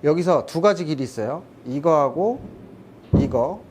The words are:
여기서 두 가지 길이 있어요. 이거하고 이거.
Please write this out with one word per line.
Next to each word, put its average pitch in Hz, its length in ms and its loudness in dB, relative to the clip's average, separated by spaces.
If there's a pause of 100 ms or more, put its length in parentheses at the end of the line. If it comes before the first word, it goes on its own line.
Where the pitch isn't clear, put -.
여기서 165 420 2
두 165 140 -6
가지 180 240 2
길이 151 180 -4
있어요. 120 400 -4 (240)
이거하고 151 760 0 (760)
이거. 131 420 0 (100)